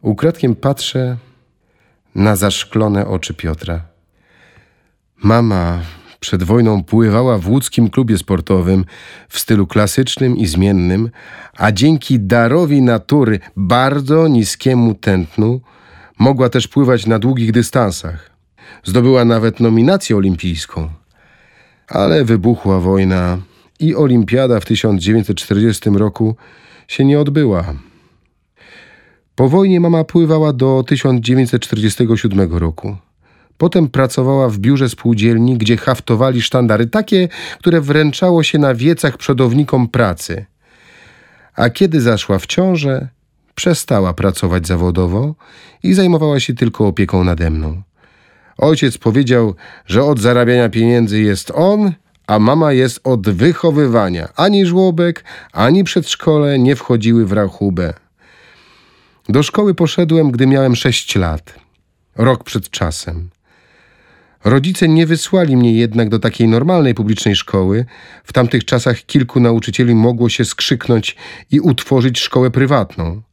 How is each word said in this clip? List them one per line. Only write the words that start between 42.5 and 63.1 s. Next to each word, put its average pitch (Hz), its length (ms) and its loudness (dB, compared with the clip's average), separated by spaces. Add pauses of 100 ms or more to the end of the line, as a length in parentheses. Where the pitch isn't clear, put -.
przestała 104 580 0
pracować 90 540 -2
zawodowo 90 680 -2 (480)
i 190 100 2
zajmowała 160 460 2
się 131 140 -4
tylko 117 340 0
opieką 92 360 0
nade 85 260 0
mną. 78 320 -6 (760)
Ojciec 143 400 0
powiedział, 117 580 0 (300)
że 110 180 0
od 143 160 0
zarabiania 120 500 2
pieniędzy 113 520 0
jest 104 340 -2
on, 196 380 0 (340)
a 107 120 2
mama 143 340 2
jest 127 300 0
od 113 260 0
wychowywania. 117 1080 0
Ani 196 300 2
żłobek, 175 580 0 (300)
ani 147 300 2
przedszkole 151 760 0
nie 131 160 2
wchodziły 113 500 0
w 92 60 -4
rachubę. 95 600 -2 (1400)
Do 131 140 2
szkoły 208 320 0
poszedłem, 160 560 0
gdy 127 160 2
miałem 135 280 2
sześć - 400 -4
lat. 82 400 -4 (600)
Rok 123 280 0
przed - 260 -8
czasem. 85 600 -8 (1160)